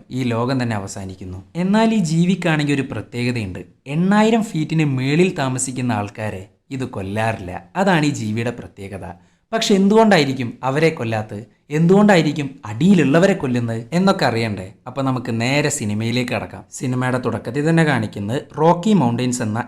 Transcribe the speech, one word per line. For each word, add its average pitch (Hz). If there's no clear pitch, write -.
ഈ 127
ലോകം 120
തന്നെ 117
അവസാനിക്കുന്നു. 92
എന്നാൽ 208
ഈ 220
ജീവിക്കാണെങ്കിൽ 165
ഒരു 135
പ്രത്യേകതയുണ്ട്. 110
എണ്ണായിരം 208
ഫീറ്റിന് 156
മേളിൽ 147
താമസിക്കുന്ന 127
ആൾക്കാരെ 104
ഇത് 131
കൊല്ലാറില്ല. 101
അതാണ് 180
ഈ 143
ജീവിയുടെ 113
പ്രത്യേകത. 95
പക്ഷെ 220
എന്തുകൊണ്ടായിരിക്കും 190
അവരെ 143
കൊല്ലാത്തത്? 110
എന്തുകൊണ്ടായിരിക്കും 165
അടിയിലുള്ളവരെ 160
കൊല്ലുന്നത് 120
എന്നൊക്കെ 190
അറിയണ്ടേ? 113
അപ്പൊ 127
നമുക്ക് 127
നേരെ 143
സിനിമയിലേക്ക് 113
കടക്കാം. 95
സിനിമയുടെ 127
തുടക്കത്തിൽ 120
തന്നെ 165
കാണിക്കുന്നത് 110
റോക്കി 170
മൗണ്ടെയ്ൻസ് 123
എന്ന 107